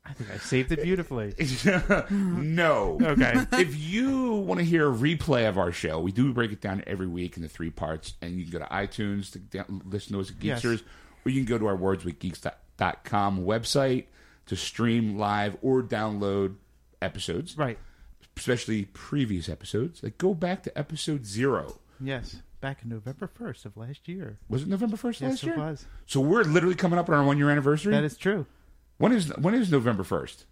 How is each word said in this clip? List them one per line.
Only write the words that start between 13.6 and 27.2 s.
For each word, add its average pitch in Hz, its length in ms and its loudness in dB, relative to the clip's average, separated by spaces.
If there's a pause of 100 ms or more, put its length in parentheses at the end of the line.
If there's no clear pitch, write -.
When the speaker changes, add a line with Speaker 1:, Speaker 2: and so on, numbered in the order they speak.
Speaker 2:
to 98 100 -4
stream 113 640 0
live 104 440 0
or 131 200 4
download 101 760 0 (440)
episodes. 92 560 -4
Speaker 1:
Right. 131 220 -4 (580)
Speaker 2:
Especially 110 500 -2
previous 107 640 -4
episodes. 113 540 -6
Like, 104 140 -8
go 185 180 0
back 180 280 -4
to - 160 -10
episode 147 480 -6
zero. 101 520 -2 (220)
Speaker 1:
Yes. 131 360 -8 (260)
Back 135 200 -8
in 117 60 -12
November 120 440 -10
first 202 340 -14
of 104 100 -16
last 120 320 -14
year. 170 300 -12 (100)
Speaker 2:
Was 127 140 -2
it 165 60 -6
November 208 280 0
first 240 240 -4
Speaker 1:
Yes, 262 120 0
Speaker 2:
last 262 100 -4
Speaker 1:
it - 60 -4
Speaker 2:
year? 330 100 -2
Speaker 1:
was. 151 260 -6 (220)
Speaker 2:
So - 140 0
we're 185 240 6
literally 170 300 4
coming 175 240 2
up 175 120 0
on 156 40 6
our 143 100 6